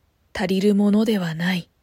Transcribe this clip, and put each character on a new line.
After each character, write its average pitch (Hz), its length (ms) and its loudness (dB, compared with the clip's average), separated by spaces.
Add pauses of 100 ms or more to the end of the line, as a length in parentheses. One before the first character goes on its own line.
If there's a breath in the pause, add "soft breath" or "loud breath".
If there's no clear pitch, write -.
(320)
足 196 180 -4
り 190 120 0
る 208 140 2
も 208 160 2
の 214 140 2
で 226 120 0
は 170 160 -4
な 175 220 -4
い。 170 160 -8 (120)